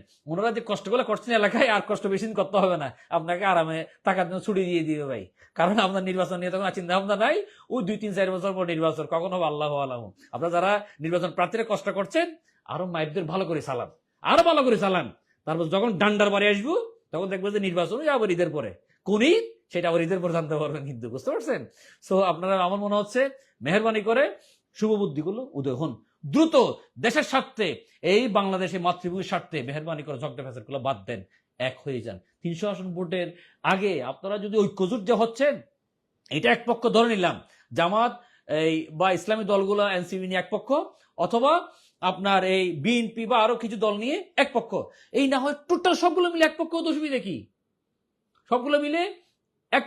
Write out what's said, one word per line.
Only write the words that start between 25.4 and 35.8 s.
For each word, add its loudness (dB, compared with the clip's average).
উদয় -4
হন, -4
দ্রুত 4
দেশের 2
স্বার্থে 0
এই 4
বাংলাদেশের 0
মাতৃভূমির -2
স্বার্থে -4
মেহেরবানি -8
করে -8
ঝগড়া -10
ফ্যাসাদগুলো -10
বাদ 0
দেন, -6
এক -4
হয়ে -6
যান। -10
তিনশো -4
আসন -8
ভোটের -4
আগে 0
আপনারা -6
যদি -6
ঐক্যজোট -2
যে 4
হচ্ছেন, 2